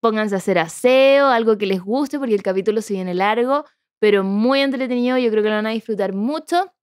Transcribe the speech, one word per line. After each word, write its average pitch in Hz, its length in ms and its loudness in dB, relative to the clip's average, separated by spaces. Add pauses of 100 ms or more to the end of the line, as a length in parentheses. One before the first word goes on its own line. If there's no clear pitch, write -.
pónganse 220 340 -2
a 190 40 -2
hacer 185 200 0
aseo, 269 680 4
algo 226 320 2
que 208 80 -2
les 190 160 -2
guste, 269 360 -2
porque 254 160 -2
el 196 80 -2
capítulo 196 380 -2
se 208 140 -6
viene 185 180 -6
largo, 240 540 0 (320)
pero 208 260 4
muy 220 360 0
entretenido, 254 580 0
yo 247 120 2
creo 214 120 0
que 214 80 0
lo 214 60 0
van 214 100 -2
a 220 40 -4
disfrutar 208 440 -4
mucho. 311 580 -2 (100)